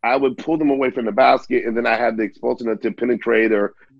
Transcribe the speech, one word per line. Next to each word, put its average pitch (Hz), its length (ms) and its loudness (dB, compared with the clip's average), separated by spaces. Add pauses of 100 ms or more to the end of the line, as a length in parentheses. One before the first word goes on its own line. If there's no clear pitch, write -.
I 120 120 0
would 135 220 0
pull 160 200 -4
them 151 140 0
away 135 180 0
from 120 160 -4
the 104 60 -2
basket, 127 540 2
and 113 120 -4
then 117 80 -2
I 113 100 2
had 113 220 0
the 110 60 -2
explosiveness 113 580 -4
to 113 100 -2
penetrate 113 600 0
or 104 220 0 (260)